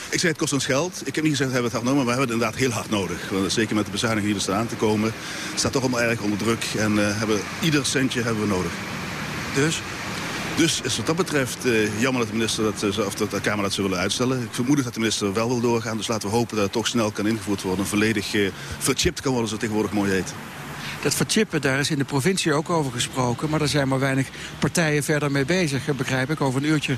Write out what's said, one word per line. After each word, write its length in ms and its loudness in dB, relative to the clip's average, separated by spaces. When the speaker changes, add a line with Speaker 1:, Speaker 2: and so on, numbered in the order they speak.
Speaker 1:
Ik 100 0
zei 120 2
het 100 -2
kost 120 0
ons 120 0
geld. 400 0
Ik 100 -4
heb 80 0
niet 120 4
gezegd 160 0
hebben 200 0
we 60 -2
het 80 -2
hard 100 2
nodig, 0 -
maar 100 4
we 220 2
hebben 120 0
het 160 0
inderdaad 40 -6
heel 120 2
hard 180 -4
nodig. 400 -2
Want 240 0
zeker 220 2
met 100 2
de 60 -10
bezuinigingen 420 0
die 80 -2
er 80 -4
staan 100 2
aan 80 0
te 80 -6
komen, 380 2
het 100 -6
staat 120 0
toch 100 0
allemaal 200 0
erg 200 0
onder 160 0
druk 280 0
en, 220 2
eh, 180 2
hebben, 220 2
ieder 240 2
centje 360 0
hebben 200 0
we 60 0
nodig. 240 0
Speaker 2:
Dus? 260 2
Speaker 1:
Dus 260 4
is 160 -2
wat 80 -2
dat 100 2
betreft, 500 0
eh, 360 2
jammer 200 2
dat 100 -2
de 60 -2
minister 260 0
dat, 200 0
eh, 220 2
of 100 -4
dat 160 -2
de 100 -2
Kamer 220 0
dat 100 0
zou 140 0
willen 140 0
uitstellen. 400 0
Ik 100 -6
vermoed 320 2
dat 100 -6
de 60 -8
minister 340 0
wel 140 2
wil 140 0
doorgaan, 360 2
dus 100 -6
laten 220 -2
we 60 0
hopen 200 0
dat 80 2
het 100 0
toch 140 0
snel 240 2
kan 160 -2
ingevoerd 340 0
worden 220 0
en 60 -4
volledig, 440 0
eh, 140 2
verchipt 440 0
kan 100 0
worden, 180 0
zoals 20 -4
het 80 -4
tegenwoordig 340 0
mooi 180 2
heet. 220 0
Speaker 2:
Dat 140 0
verchippen, 460 2
daar 180 2
is 100 0
in 80 0
de 60 2
provincie 500 2
ook 160 0
over 220 2
gesproken, 580 -2
maar 100 2
daar 80 2
zijn 200 2
maar 120 2
weinig 280 2
partijen 440 2
verder 280 2
mee 140 2
bezig, 420 0
eh, 80 0
begrijp 360 0
ik. 100 -2
Over 220 2
een 60 0
uurtje 280 2